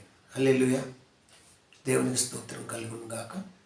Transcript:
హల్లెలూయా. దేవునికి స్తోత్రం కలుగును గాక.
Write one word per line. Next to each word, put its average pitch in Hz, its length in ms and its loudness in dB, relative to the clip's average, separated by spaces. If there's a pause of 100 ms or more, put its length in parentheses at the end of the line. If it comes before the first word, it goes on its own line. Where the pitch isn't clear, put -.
(360)
హల్లెలూయా. 131 480 4 (1040)
దేవునికి 127 300 2
స్తోత్రం - 500 -4
కలుగును 113 400 -10
గాక. 117 360 -8 (220)